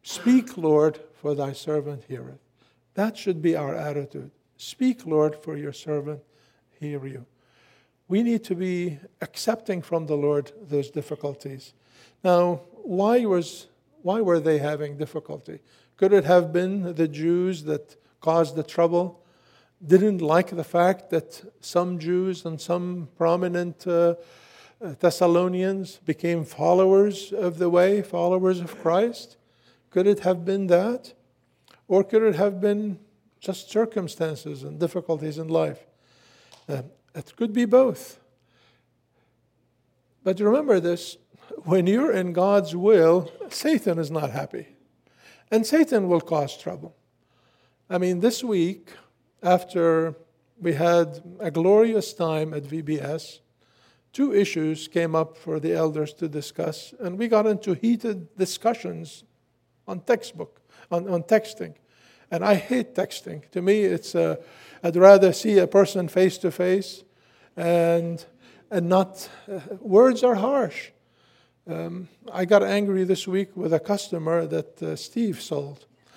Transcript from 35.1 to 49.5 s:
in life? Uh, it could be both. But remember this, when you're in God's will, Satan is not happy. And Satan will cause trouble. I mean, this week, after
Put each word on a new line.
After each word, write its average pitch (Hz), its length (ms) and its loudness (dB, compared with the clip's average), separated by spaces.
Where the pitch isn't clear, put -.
in 160 100 -8
life? 160 380 -2
Uh, 135 160 -8
it - 200 -16
could 226 180 -6
be 240 120 0
both. 240 540 2
But 185 160 -2
remember 220 400 4
this, 170 380 -4
when 175 240 2
you're 247 240 2
in 185 220 -2
God's 180 420 2
will, 175 560 6
Satan 233 480 0
is 156 140 -4
not 151 180 -4
happy. 135 380 -10
And 220 160 2
Satan 233 440 2
will 170 120 4
cause 147 360 -2
trouble. - 380 -12
I 185 80 -2
mean, 180 220 -2
this 240 240 0
week, 196 480 -2
after 165 720 0